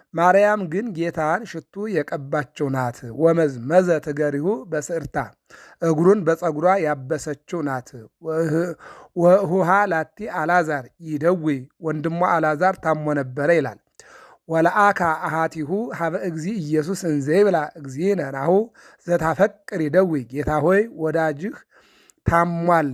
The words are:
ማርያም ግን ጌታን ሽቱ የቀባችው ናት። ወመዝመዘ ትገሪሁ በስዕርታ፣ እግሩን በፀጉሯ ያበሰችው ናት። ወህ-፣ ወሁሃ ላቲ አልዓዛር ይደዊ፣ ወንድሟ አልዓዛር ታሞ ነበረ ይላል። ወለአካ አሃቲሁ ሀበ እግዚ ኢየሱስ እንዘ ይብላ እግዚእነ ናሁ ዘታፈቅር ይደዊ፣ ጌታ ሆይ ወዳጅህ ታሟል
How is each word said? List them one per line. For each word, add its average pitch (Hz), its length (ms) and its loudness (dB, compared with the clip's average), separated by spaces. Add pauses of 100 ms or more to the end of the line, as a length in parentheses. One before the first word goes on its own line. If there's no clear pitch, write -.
(140)
ማርያም 196 520 4
ግን 185 260 -4
ጌታን 165 520 -2
ሽቱ - 300 -16 (140)
የቀባችው 147 840 -4
ናት። 127 280 -4 (180)
ወመዝመዘ 160 720 2 (120)
ትገሪሁ 147 460 -2 (200)
በስዕርታ፣ 156 500 -8 (680)
እግሩን 170 400 4
በፀጉሯ 160 460 0 (120)
ያበሰችው 151 840 -4
ናት። 131 260 -6 (340)
ወህ-፣ 160 500 0 (440)
ወሁሃ 175 540 6 (160)
ላቲ 160 300 -2 (160)
አልዓዛር 156 540 0 (160)
ይደዊ፣ 156 420 0 (360)
ወንድሟ 160 480 -4
አልዓዛር 160 500 0
ታሞ 156 360 -2
ነበረ 143 380 -2
ይላል። 127 280 0 (680)
ወለአካ 170 520 2 (220)
አሃቲሁ 160 460 -4 (240)
ሀበ 165 300 -4
እግዚ 160 220 -6 (140)
ኢየሱስ 156 460 -2
እንዘ 147 280 -2
ይብላ 190 260 4 (160)
እግዚእነ 160 460 -4 (100)
ናሁ 135 220 0 (540)
ዘታፈቅር 170 760 -2
ይደዊ፣ 170 280 2 (180)
ጌታ 143 220 -4 (100)
ሆይ 185 220 4 (140)
ወዳጅህ 160 600 -2 (680)
ታሟል 170 680 2